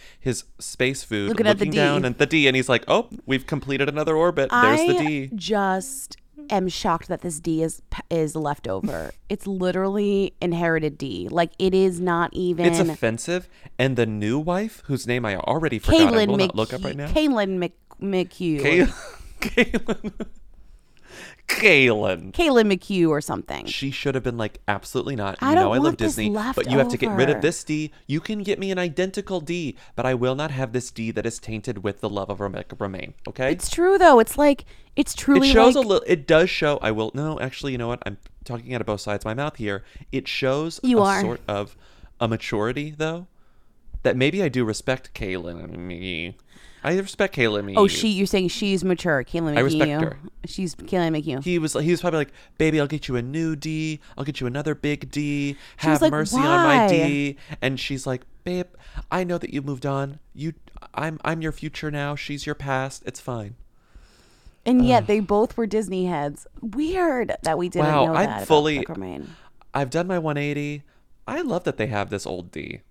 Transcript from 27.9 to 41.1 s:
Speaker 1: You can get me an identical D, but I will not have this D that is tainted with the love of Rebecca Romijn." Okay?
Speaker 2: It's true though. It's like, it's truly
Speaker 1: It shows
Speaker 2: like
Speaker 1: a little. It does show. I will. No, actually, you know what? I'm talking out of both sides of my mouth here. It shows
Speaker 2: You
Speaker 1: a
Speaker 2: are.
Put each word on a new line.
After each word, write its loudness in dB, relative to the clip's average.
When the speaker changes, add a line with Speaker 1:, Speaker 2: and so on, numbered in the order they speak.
Speaker 1:
You -2
can -6
get -2
me -4
an -2
identical -4
D, -6
but -2
I 2
will 0
not -4
have -4
this -4
D -6
that -2
is -6
tainted -8
with -4
the -2
love -4
of -6
Rebecca -8
Romijn." -8
Okay? -2
Speaker 2:
It's -2
true 4
though. 10
It's 0
like, 4
it's 0
truly 4
Speaker 1:
It 4
shows 10
Speaker 2:
like 4
Speaker 1:
a -4
little. 4
It 2
does 6
show. 0
I 0
will. -2
No, -4
actually, -6
you -4
know -4
what? -4
I'm -10
talking -10
out -4
of -4
both -2
sides -4
of -6
my -4
mouth -6
here. -4
It -4
shows -2
Speaker 2:
You 6
Speaker 1:
a 8
Speaker 2:
are. 4